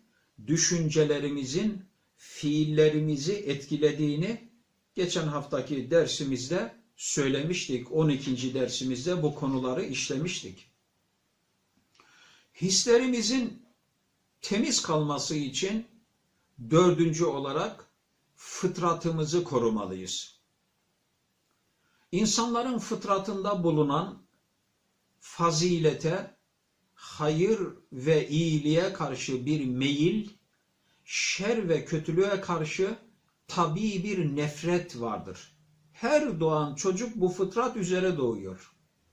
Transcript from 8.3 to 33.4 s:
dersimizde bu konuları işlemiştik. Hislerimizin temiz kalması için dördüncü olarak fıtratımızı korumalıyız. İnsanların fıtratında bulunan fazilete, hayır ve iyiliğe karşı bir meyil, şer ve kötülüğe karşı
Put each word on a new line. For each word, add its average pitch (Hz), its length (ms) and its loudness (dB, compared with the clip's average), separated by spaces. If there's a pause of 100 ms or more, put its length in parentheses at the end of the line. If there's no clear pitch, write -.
dersimizde 131 680 -2
bu 147 120 0
konuları 131 500 -2
işlemiştik. - 840 -6 (1800)
Hislerimizin 240 1120 2 (720)
temiz 240 420 0
kalması 151 520 0
için 185 520 -2 (840)
dördüncü 165 540 6
olarak 143 680 -4 (440)
fıtratımızı 170 1120 0
korumalıyız. 104 920 -2 (1700)
İnsanların 233 640 0
fıtratında 196 840 -2
bulunan 151 580 0 (1000)
fazilete, 165 1160 0 (580)
hayır 170 640 0 (320)
ve 139 360 2
iyiliğe 156 640 2
karşı 127 540 -4
bir 147 200 0
meyil, 143 640 0 (720)
şer 208 640 -2
ve 147 160 2
kötülüğe 185 560 0
karşı 180 580 -2 (500)